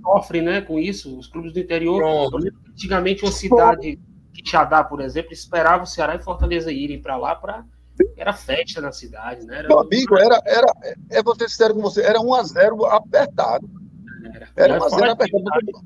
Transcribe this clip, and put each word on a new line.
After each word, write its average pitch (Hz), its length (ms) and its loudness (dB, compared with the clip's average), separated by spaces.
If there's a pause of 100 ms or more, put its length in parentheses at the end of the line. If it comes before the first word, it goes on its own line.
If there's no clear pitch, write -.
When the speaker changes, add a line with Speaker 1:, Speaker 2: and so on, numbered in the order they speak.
Speaker 1:
sofrem, 175 400 0
né, 185 180 -2
com 160 180 -6
isso, 160 380 -8
os 131 100 -18
clubes 165 240 -12
do 165 80 -6
interior. 170 380 -2
Speaker 2:
Pronto. 151 380 0
Speaker 1:
Eu 156 40 -2
lembro 185 220 -6
que - 100 -20
antigamente 190 520 -2
uma 196 80 0
cidade, 175 680 2 (340)
Quixadá, 151 500 2
por 143 180 -8
exemplo, 143 320 -6
Esperava 170 500 0
o 175 40 -12
Ceará 156 280 -4
e 175 40 -10
Fortaleza 170 520 -4
irem 143 300 -8
pra 135 160 -8
lá 139 180 -4
pra, 208 280 -12 (540)
era 196 160 -4
festa 160 480 -6
na 139 100 -8
cidade, 113 560 -16
né? 131 120 -14
Era 151 80 -12
Speaker 3:
Meu 302 120 6
amigo, 220 380 0
era, 220 280 6
era, 240 220 2 (420)
é, 220 140 0
vou 226 120 0
ser 226 140 -6
sincero 220 240 2
com 208 80 -2
você, 202 220 -2
era 214 180 4
um 247 140 0
a 247 80 2
zero 220 420 2
apertado. - 840 0 (640)
Speaker 1:
Era. - 220 -20
Speaker 3:
Era 139 200 6
Speaker 1:
E - 40 0
Speaker 3:
um - 40 -2
a - 60 -2
zero - 100 0
Speaker 1:
fora 240 120 4
Speaker 3:
apertado. 208 540 -2
Speaker 1:
que 214 60 -10 (140)